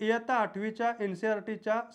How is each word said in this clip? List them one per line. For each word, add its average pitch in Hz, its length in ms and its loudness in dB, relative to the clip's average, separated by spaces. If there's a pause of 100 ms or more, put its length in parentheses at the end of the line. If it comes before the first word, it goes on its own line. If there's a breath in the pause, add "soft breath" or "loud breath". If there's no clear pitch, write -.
इयत्ता 226 320 2
आठवीच्या 220 640 0
एन 202 140 0
सी 185 140 -2
आर 214 120 2
टीच्या 214 420 0 (140)